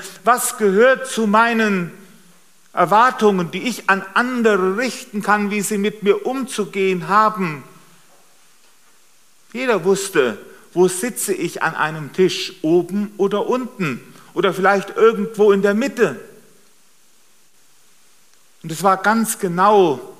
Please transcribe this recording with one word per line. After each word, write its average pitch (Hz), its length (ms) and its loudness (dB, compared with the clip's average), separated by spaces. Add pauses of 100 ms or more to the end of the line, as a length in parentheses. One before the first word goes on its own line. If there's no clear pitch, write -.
(240)
Was 240 340 0
gehört 220 500 4
zu 220 200 -2
meinen 214 640 0 (840)
Erwartungen, 208 800 2
die 190 160 -6
ich - 240 -2
an 190 120 0 (120)
andere 220 600 0
richten 220 440 -6
kann, 208 300 0
wie 208 100 -4
sie 202 160 -4
mit 208 240 -4
mir 202 240 0
umzugehen 190 840 -4
haben? 190 560 0 (1900)
Jeder 233 320 -2
wusste, 143 540 0 (340)
wo 180 140 4
sitze 208 440 -4
ich 170 300 -6
an 165 140 -4
einem 156 360 -6
Tisch, - 420 0 (100)
oben 175 540 0
oder 196 280 -2
unten 196 560 -4 (320)
oder 175 200 0
vielleicht 190 440 0
irgendwo 208 540 4
in 196 100 4
der 202 140 2
Mitte. 214 440 -2 (2500)
Und 160 80 -10
es 160 100 -10
war 190 160 2
ganz 214 400 0
genau 185 840 2